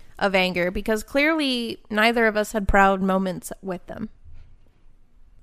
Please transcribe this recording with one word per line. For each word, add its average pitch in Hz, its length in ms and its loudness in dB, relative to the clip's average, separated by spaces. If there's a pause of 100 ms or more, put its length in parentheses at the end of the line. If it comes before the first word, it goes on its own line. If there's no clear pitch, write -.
(200)
of 196 160 2
anger, 180 360 0
because 214 320 -2
clearly 277 760 0 (120)
neither 226 380 2
of 214 80 0
us 214 160 -2
had 208 160 -2
proud 196 340 4
moments 190 600 -2
with 185 260 -8
them. - 220 -10 (1300)